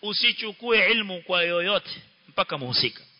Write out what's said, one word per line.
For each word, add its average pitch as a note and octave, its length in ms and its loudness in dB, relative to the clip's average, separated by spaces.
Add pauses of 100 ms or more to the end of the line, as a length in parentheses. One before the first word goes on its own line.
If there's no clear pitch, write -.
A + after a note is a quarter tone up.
Usichukue G#3+ 880 0
ilmu G3 300 -2
kwa F3 220 0
yoyote F3 580 0 (280)
mpaka F3+ 280 -2
muhusika. B2 440 -2 (180)